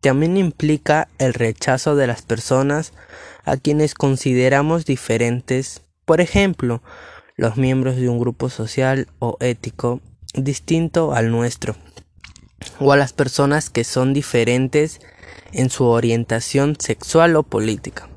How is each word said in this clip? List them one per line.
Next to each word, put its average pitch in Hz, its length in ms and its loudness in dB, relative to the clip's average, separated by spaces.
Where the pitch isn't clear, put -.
También 151 360 2
implica 151 800 0
el 131 160 0
rechazo 127 600 0
de 139 120 2
las 117 140 -6
personas 135 720 -2
a - 140 -2
quienes 151 380 0
consideramos 139 880 2
diferentes, 123 960 -2
por 160 160 4
ejemplo, 170 600 0
los 113 220 -2
miembros 131 380 0
de 127 120 -2
un 120 120 0
grupo 120 300 -4
social 131 580 -2
o 120 200 -4
ético 123 600 -4
distinto 156 800 -2
al 117 180 0
nuestro, 117 440 -4
o 139 140 4
a 143 40 6
las 139 140 2
personas 143 580 0
que 117 140 -2
son 131 300 0
diferentes 131 880 0
en 131 180 0
su 131 160 0
orientación 117 960 0
sexual 165 560 2
o 156 80 2
política. - 720 -6